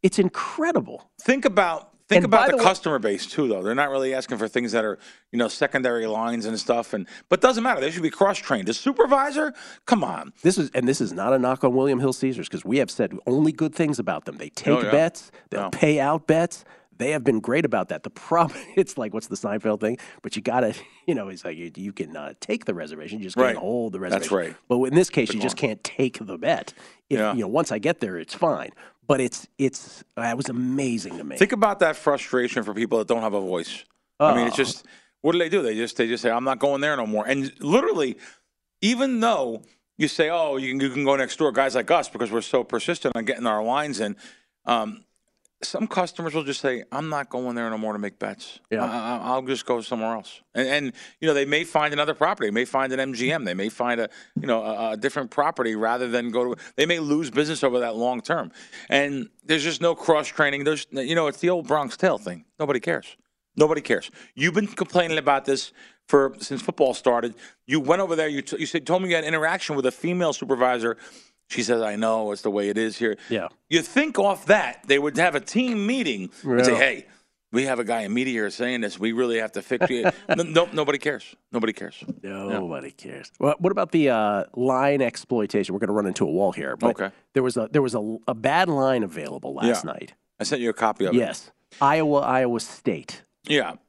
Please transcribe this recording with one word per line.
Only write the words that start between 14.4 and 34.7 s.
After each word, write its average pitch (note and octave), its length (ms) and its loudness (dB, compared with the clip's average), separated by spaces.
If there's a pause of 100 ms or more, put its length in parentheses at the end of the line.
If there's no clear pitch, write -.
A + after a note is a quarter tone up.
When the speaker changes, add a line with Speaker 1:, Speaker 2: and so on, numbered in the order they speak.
Speaker 1:
take - 240 -6
Speaker 2:
Oh, B2 100 2
yeah. G#2+ 80 0
Speaker 1:
bets. D#3+ 400 2 (180)
They'll G2+ 140 -4
Speaker 2:
Yeah. F#2+ 60 -4
Speaker 1:
pay D3+ 300 2
out D3 280 0
bets. E3 360 2 (320)
They C3 160 -2
have D3 120 -2
been A2+ 180 4
great D3 240 0
about G#2+ 240 0
that. D#2 140 -8
The G2+ 80 -12
problem, - 460 0 (100)
<laughs> - 100 -8
it's - 200 0
like, G#2+ 160 -6
what's G#2+ 140 -6
the A2 80 -6
Seinfeld G#2+ 460 -2
thing? A2 160 -2 (240)
But - 140 -10
you G#2+ 80 -6
gotta, A#2+ 320 0 (160)
<laughs> - 160 -10
you E3+ 80 2
know, G2+ 120 -4
it's F#2 160 -14
like, D#2+ 140 -10
you, E2+ 180 -12
you G2 160 -10
can, E2 240 -10
uh, D2 240 -12
take - 260 -6
the G#2+ 100 -4
reservation. D#2 420 -12
You G#2+ 80 -10
just F2+ 100 -10
can't B2+ 120 4
Speaker 2:
Right. A#2 100 0
Speaker 1:
hold A2 360 -4
the F#2+ 60 -8
Speaker 2:
That's F#2 140 -2 (160)
Speaker 1:
reservation. G2+ 80 2
Speaker 2:
right. E2 180 -2 (140)
Speaker 1:
But B2 140 4
in C3 120 2
this F#3 140 6
case, A#2+ 200 0
Speaker 2:
Good A#2 80 -4
Speaker 1:
you G#2 40 -2
just B2+ 160 -2
Speaker 2:
one. C3+ 120 0
Speaker 1:
can't G#2+ 140 -8
take - 420 -2
the F#2+ 120 -10
bet. - 360 -2 (360)
If, C3+ 100 0
Speaker 2:
Yeah. G#2+ 140 2
Speaker 1:
you A#2 80 0
know, G2 60 -2
once C#3+ 240 0
I A2 80 -2
get D#3 200 -2
there, F#2 180 -4
it's D#2+ 180 -10
fine. A2 340 0 (360)
But C3+ 160 4
it's, - 260 -4 (100)
it's, - 460 -4 (140)
that A#2 180 -2
was C3 140 -6
amazing B2+ 680 -2
to - 60 -12
me. - 140 -10
Speaker 2:
Think G3 160 6
about G3+ 260 2
that D#3 160 4
frustration B2+ 680 -2
for G2+ 100 -8
people A2+ 240 -2
that G#2+ 100 -2
don't A#2 140 0
have A2 120 -2
a G2+ 60 0
voice. F2+ 460 -6 (340)
I B2+ 160 6
mean, A#2+ 120 2
it's A#2 80 -4
Speaker 1:
Oh. C3+ 100 2
Speaker 2:
just, - 180 -8 (380)